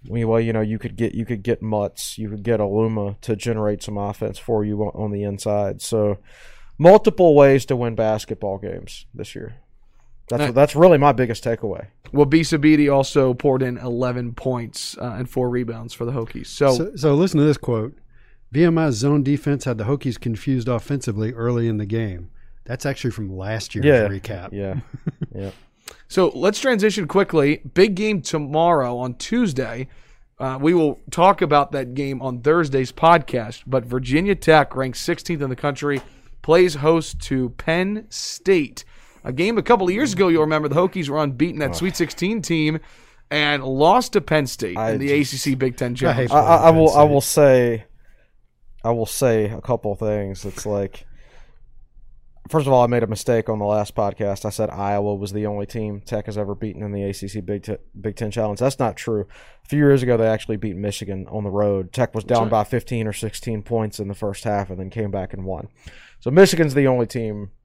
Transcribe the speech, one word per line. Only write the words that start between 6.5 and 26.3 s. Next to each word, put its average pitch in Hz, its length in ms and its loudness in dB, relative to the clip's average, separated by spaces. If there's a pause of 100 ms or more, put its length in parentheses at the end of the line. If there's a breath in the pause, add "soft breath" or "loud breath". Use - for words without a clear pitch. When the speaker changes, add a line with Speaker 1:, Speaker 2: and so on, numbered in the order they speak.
Speaker 1:
multiple 180 580 8
ways 139 300 8
to 139 100 -2
win 120 200 -4
basketball 107 640 -2
games 92 560 -12
this - 220 -14
year. - 200 -14 (760)
That's 120 100 -2
Speaker 2:
Nice. 147 100 0
Speaker 1:
what, 117 60 -2
that's 139 220 4
really 170 200 8
my 143 140 6
biggest 113 320 -2
takeaway. 110 440 -6 (260)
Speaker 2:
Well, 143 120 6
Bisa 156 360 2
Bede 147 260 6
also 135 460 2
poured 131 280 0
in 123 160 -4
eleven 123 560 -4
points, 120 640 -8
uh, 117 200 -8
and 123 120 -8
four 123 200 -2
rebounds 117 440 -6
for 120 120 -8
the 120 80 -6
Hokies. 117 340 -8
So, 139 260 2
Speaker 3:
So, 160 220 -2
so 143 200 4
listen 165 240 2
to 147 60 6
this 147 120 4
quote. 110 400 -4 (560)
"V 147 100 4
M 165 140 4
I's 156 160 2
zone 139 300 2
defense 143 420 -2
had 120 120 -2
the 120 60 -6
Hokies 131 360 -2
confused 120 500 -4
offensively 117 640 -4
early 117 340 -2
in 110 100 -2
the 104 80 -4
game." 98 440 -6 (360)
That's 120 200 -8
actually 131 260 -4
from 98 240 -10
last 101 400 -8
year's - 100 -2
Speaker 1:
Yeah. 123 220 6
Speaker 3:
recap. 98 460 -8
Speaker 1:
Yeah. 98 260 -6 (260)
Speaker 3:
<laughs> - 300 -10
Speaker 1:
Yeah. 98 160 -10 (560 loud breath)
Speaker 2:
So 185 260 2